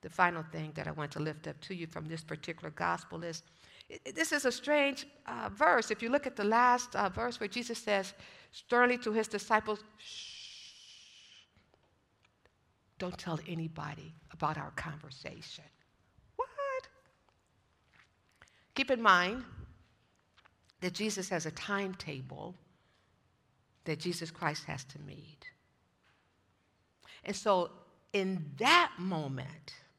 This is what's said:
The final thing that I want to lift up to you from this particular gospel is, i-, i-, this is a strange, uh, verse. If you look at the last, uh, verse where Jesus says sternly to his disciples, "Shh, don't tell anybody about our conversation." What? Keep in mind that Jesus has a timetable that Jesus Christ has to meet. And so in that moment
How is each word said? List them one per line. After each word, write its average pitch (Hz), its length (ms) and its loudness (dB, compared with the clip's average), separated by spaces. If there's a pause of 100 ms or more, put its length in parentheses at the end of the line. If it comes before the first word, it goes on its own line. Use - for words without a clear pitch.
The 175 100 -10
final 175 400 4
thing 156 240 -8
that 160 140 -6
I - 20 -4
want 147 220 -6
to 156 80 -6
lift 151 260 -4
up 151 140 -8
to - 160 -10
you 170 100 -8
from 160 200 -10
this 160 180 -8
particular 160 460 -8
gospel 170 520 -4
is, 165 220 -8 (440)
i-, - 160 -14
i-, - 60 -8
this 311 220 0
is 285 140 0
a 247 40 6
strange, 277 560 2 (200)
uh, 226 260 -6
verse. 233 400 4
If - 100 -2
you 226 60 -2
look 277 180 2
at 247 80 -4
the 208 80 -2
last, 247 540 6
uh, 202 120 2
verse 226 300 -2
where 208 100 -4
Jesus 240 300 -4
says 196 360 0 (360)
sternly 247 480 4
to 233 140 -2
his 220 160 2
disciples, 214 560 2 (120)
"Shh, - 760 -16 (2250)
don't 180 180 -4
tell 160 300 -4
anybody 160 680 -6 (200)
about 151 260 -2
our 143 140 -8
conversation." - 920 -10 (680)
What? 539 540 -6 (1900)
Keep 269 160 0
in 247 100 4
mind 208 440 6 (1400)
that 180 140 -4
Jesus 208 340 -2
has 165 180 -2
a 156 60 -4
timetable 160 1040 -6 (1300)
that 156 140 -2
Jesus 170 320 -6
Christ 151 340 -2
has 143 200 -8
to - 160 -16
meet. - 500 -16 (1700)
And 202 100 -4
so 190 360 4 (420)
in 190 320 0 (140)
that 320 400 8
moment 151 760 -4 (260)